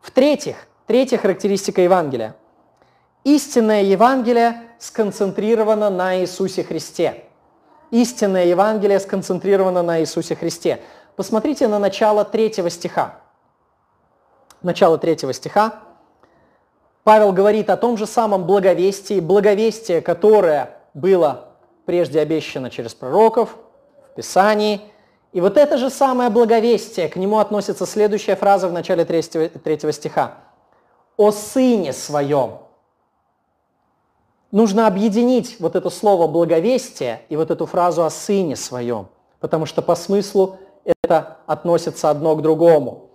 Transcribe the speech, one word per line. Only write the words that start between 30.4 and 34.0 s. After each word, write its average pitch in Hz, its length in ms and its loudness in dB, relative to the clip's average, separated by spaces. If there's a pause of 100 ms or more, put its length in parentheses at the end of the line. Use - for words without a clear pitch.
"О 208 140 4
Сыне 220 640 0
Своем". 143 680 -2 (1900)